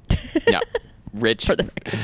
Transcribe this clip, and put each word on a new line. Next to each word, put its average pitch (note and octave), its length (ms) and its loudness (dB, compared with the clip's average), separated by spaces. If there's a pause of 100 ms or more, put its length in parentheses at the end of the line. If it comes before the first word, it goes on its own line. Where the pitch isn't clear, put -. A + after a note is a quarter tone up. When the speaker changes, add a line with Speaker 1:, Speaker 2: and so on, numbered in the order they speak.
Speaker 1:
<laughs> - 400 0
Speaker 2:
No. - 100 4 (540)
Rich, A2+ 320 0
Speaker 1:
For G3 100 4
the - 160 0 (320)